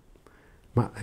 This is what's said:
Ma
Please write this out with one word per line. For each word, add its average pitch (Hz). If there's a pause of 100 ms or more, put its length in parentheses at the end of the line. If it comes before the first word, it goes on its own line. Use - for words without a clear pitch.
(720)
Ma 117 (140)